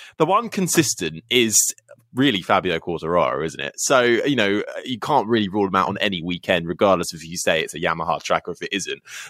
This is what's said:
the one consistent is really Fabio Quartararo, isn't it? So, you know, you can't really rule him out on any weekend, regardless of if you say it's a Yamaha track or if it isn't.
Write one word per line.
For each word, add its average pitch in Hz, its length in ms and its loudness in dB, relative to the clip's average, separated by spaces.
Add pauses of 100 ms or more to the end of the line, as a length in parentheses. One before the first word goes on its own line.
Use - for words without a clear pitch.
(160)
the 156 80 2
one 202 240 0
consistent 123 800 -2
is 113 300 4 (540)
really 123 280 2
Fabio 90 380 2
Quartararo, 80 640 0
isn't 69 160 -8
it? 69 160 -8
So, 135 240 2
you 120 340 2
know, 104 280 2 (200)
you 120 160 -8
can't 131 280 0
really 110 200 0
rule 98 200 0
him 95 80 0
out 95 140 4
on 101 100 -4
any 95 240 -2
weekend, 87 440 -2
regardless 87 460 2
of 82 60 -14
if 80 80 -16
you 85 100 -12
say 82 240 0
it's 82 140 -6
a 80 40 -10
Yamaha 82 440 -2
track 85 240 0
or 90 40 -6
if 82 120 -12
it 85 80 -6
isn't. - 300 -6 (280)